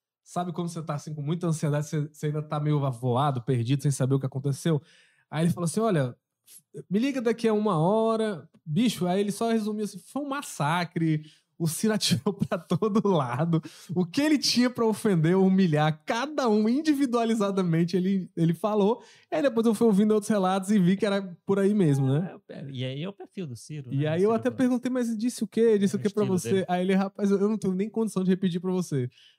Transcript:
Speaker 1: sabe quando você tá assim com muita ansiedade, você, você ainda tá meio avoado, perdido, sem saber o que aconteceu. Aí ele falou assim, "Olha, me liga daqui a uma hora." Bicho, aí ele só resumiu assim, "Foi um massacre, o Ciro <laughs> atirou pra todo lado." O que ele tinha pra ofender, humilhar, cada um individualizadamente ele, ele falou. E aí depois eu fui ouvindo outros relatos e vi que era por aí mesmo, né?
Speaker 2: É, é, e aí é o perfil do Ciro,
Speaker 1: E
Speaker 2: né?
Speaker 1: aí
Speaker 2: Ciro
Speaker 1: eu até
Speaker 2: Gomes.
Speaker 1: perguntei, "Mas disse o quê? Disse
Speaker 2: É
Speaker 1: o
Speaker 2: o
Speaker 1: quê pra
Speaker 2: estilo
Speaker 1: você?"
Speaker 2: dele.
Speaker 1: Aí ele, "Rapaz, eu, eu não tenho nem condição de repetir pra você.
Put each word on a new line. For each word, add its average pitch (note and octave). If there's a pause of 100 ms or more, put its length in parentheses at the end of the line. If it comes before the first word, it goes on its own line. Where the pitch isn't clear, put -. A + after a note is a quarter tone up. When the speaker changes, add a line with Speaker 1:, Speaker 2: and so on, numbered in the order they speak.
(220)
Speaker 1:
sabe F3
quando E3+
você E3+
tá D#3
assim C#3+
com D3
muita E3
ansiedade, D3+
você, D3+
você -
ainda D3+
tá D3+
meio D3
avoado, B2+
perdido, C3
sem D3
saber C3+
o C#3
que C3+
aconteceu. C#3 (480)
Aí D#3
ele E3+
falou F3
assim, E3+
"Olha, D#3 (760)
me F#3+
liga C4+
daqui A3+
a A3
uma G#3+
hora." A3 (160)
Bicho, F3+
aí F#3
ele G3+
só A3+
resumiu G#3+
assim, G3+
"Foi -
um C#4+
massacre, E3 (340)
o E3+
Ciro G#3+
<laughs> -
atirou -
pra -
todo G3+
lado." D#3 (340)
O F3+
que F3
ele D4+
tinha A#3+
pra A#3+
ofender, F#3
humilhar, F3
cada C4
um G#3+
individualizadamente A3+
ele, F#3
ele E3+
falou. G#3 (280)
E E4+
aí D#4
depois A#3
eu A3+
fui A#3
ouvindo G#3+
outros G#3
relatos F#3+
e G#3+
vi F#3
que G3+
era G3
por G3
aí G3
mesmo, C#3
né? D3 (120)
Speaker 2:
É, -
é, C#3
e C3
aí C3+
é F#3
o G3+
perfil G3+
do B2+
Ciro, C3+
Speaker 1:
E C#3
Speaker 2:
né? D3+
Speaker 1:
aí E3
Speaker 2:
Ciro G3+
Speaker 1:
eu A3+
até A3+
Speaker 2:
Gomes. A#3
Speaker 1:
perguntei, B3
"Mas A#3+
disse A3+
o -
quê? A3
Disse G3
Speaker 2:
É -
Speaker 1:
o -
Speaker 2:
o -
Speaker 1:
quê G3+
pra G#3
Speaker 2:
estilo F#3+
Speaker 1:
você?" A3+
Speaker 2:
dele. G3
Speaker 1:
Aí F3+
ele, F#3+
"Rapaz, G3
eu, G3
eu G3
não G#3+
tenho F#3
nem G3
condição A3
de F3+
repetir F3+
pra F#3
você. D3+ (300)